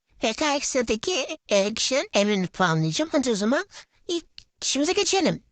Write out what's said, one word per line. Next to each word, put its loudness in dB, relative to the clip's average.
P 0
K 0
X -4
D'deki, -2
e, 2
kişilerin -2
emrini 2
puanlayacağım. 0
Hadi 2
o 2
zaman 0
ilk -4
kişimize -2
geçelim. 2